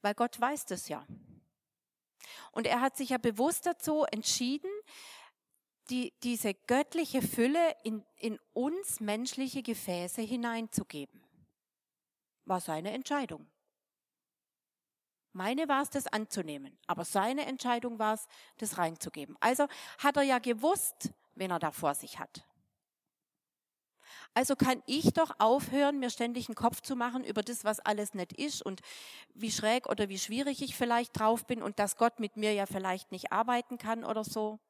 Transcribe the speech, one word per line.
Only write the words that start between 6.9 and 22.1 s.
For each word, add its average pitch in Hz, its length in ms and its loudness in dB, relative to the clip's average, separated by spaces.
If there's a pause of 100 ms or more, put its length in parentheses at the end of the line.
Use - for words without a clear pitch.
Fülle 311 640 4
in, 220 220 -4 (100)
in 220 240 -4 (140)
uns 302 480 -2
menschliche 254 600 -2
Gefäße 180 600 -4
hineinzugeben. 226 1000 -4 (1200)
War 185 160 0
seine 165 300 -4
Entscheidung. 233 540 -4 (1900)
Meine 240 340 0
war's, 277 220 2
das - 180 -4
anzunehmen, 156 800 -4
aber 170 160 -2
seine 233 420 0
Entscheidung 240 540 -2
war's, 220 260 2 (320)
das - 200 -4
reinzugeben. 160 640 -4
Also 262 260 4 (300)
hat 277 180 4
er 285 80 6
ja 262 160 4
gewusst, 247 720 0 (220)
wen 185 180 -4
er 170 80 0
da 156 120 2
vor 147 220 2
sich - 260 -8